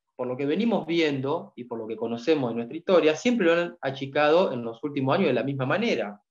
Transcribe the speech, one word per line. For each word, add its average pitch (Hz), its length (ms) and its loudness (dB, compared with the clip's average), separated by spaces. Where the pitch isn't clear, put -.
Por 123 120 -6
lo 127 100 -6
que 139 80 -4
venimos 196 400 0
viendo, 156 680 -2
y 120 80 -12
por 117 160 -10
lo 110 80 -10
que 110 80 -8
conocemos 117 560 0
de 113 60 -4
nuestra 120 200 -6
historia, 156 380 4
siempre 233 320 2
lo 165 60 6
han 170 280 -2
achicado 143 680 2
en 120 120 -6
los 117 200 -10
últimos 139 320 -2
años 185 120 2
de 127 60 2
la 120 100 0
misma 135 220 -2
manera. 147 640 -2